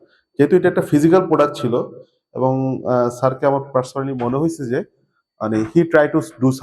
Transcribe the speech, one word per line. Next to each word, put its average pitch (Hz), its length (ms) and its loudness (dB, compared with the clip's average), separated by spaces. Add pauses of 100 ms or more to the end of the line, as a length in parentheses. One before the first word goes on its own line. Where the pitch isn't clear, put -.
(380)
যেহেতু 143 180 4
এটা 180 120 2
একটা 175 140 0
ফিজিক্যাল 165 460 2
প্রোডাক্ট 147 340 0
ছিল 120 220 -2 (500)
এবং, 131 540 -2
আহ, 123 220 0
স্যারকে 131 360 -4
আমার 139 160 2
personally 131 640 -6
মনে 123 140 -2
হয়েছে 165 280 -4
যে 143 180 -4 (580)
মানে 110 240 -2 (100)
he 170 80 4
try 156 320 4
to 113 40 4
do 127 300 -2 (140)